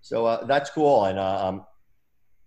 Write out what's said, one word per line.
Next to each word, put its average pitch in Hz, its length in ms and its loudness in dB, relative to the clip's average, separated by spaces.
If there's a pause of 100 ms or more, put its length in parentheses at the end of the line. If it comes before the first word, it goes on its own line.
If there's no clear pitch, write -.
So, 117 240 -4
uh, 113 200 0
that's 143 240 0
cool. 143 360 2
And, 95 140 -2
uh, 95 280 -2
um, 95 180 -6 (800)